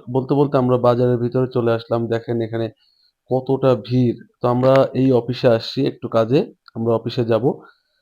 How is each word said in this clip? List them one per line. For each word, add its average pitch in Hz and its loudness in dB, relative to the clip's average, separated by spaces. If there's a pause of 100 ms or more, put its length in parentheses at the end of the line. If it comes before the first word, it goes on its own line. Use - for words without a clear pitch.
(120)
বলতে 127 -2
বলতে 143 2
আমরা 127 2
বাজারের 120 2
ভিতরে 123 -2
চলে 117 0
আসলাম। 117 -2
দেখেন 113 -4
এখানে 113 -6 (600)
কতটা 131 0
ভিড়। 120 -2 (160)
তো 123 0
আমরা 131 4
এই 131 2
অফিসে 123 0
আসছি 117 0
একটু 123 -6
কাজে, 117 0 (200)
আমরা 113 -2
অফিসে 120 -4
যাব। 117 0 (420)